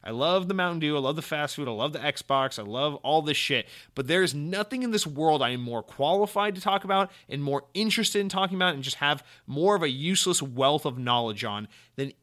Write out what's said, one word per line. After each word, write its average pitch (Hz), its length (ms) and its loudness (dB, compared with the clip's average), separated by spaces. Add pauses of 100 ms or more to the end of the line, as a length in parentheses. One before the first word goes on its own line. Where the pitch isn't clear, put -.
I 110 80 -8
love 170 340 2
the 190 80 -2
Mountain 180 240 0
Dew, 151 180 0
I 143 40 2
love 135 160 0
the 160 60 -6
fast 147 340 -4
food, 147 100 -4
I 120 60 -4
love 117 200 -2
the 147 60 -8
Xbox, 135 580 0
I 110 60 -10
love 127 340 -2
all 151 240 2
this 147 160 -2
shit, 123 300 0 (300)
but 135 100 -4
there's 170 260 2
nothing 190 520 -4
in 233 80 -2
this 208 160 0
world 151 340 2
I 120 80 2
am 123 100 -4
more 120 220 -4
qualified 202 720 0
to 185 60 -10
talk 196 240 0
about 196 260 2 (180)
and 143 140 -6
more 139 220 -2 (100)
interested 208 460 2
in 196 80 0
talking 190 280 0
about 180 180 2
and 135 100 -6
just 135 140 -6
have 143 260 2 (240)
more 165 260 4
of 180 80 2
a 151 80 2
useless 170 500 0
wealth 135 440 2
of 131 120 -2
knowledge 120 460 0
on 104 240 -6 (300)
than 139 160 -6 (100)